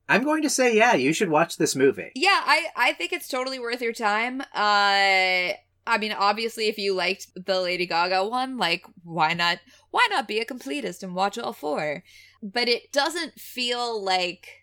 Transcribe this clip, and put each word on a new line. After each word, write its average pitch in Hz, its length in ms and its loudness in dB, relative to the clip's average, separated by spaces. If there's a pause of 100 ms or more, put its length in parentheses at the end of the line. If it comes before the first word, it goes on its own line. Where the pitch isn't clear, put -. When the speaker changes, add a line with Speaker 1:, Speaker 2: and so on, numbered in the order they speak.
Speaker 1:
I'm 190 160 4
going 311 160 2
to 294 80 0
say, 247 260 2
yeah, 226 200 6
you 139 180 2
should 190 160 0
watch 156 260 2
this 156 180 0
movie. 135 420 2
Speaker 2:
Yeah, 349 280 2
I, 311 220 2 (100)
I 233 180 0
think - 200 -8
it's - 160 -8
totally 262 300 -4
worth 240 220 -6
your 233 120 -2
time. 233 480 -2
Uh, 196 1120 2 (320)
I 226 120 2
mean, 214 120 -4
obviously, 214 560 0
if 226 100 0
you 196 160 0
liked 185 400 -2
the 185 280 -2
Lady 180 240 -2
Gaga 185 400 2
one, 254 320 -4
like, 180 280 0 (180)
why 165 300 0
not, 170 260 0 (320)
why 480 180 4
not 311 180 -2
be 214 120 -2
a 226 60 -4
completist 254 560 -8
and 185 140 -10
watch 196 220 -2
all 233 160 -6
four? 180 500 -4 (400)
But 233 240 -4
it 233 240 0
doesn't 311 480 -2
feel 240 640 -4
like 180 460 -2 (140)